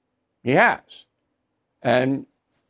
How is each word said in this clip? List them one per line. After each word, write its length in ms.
He 80
has. 540
And 440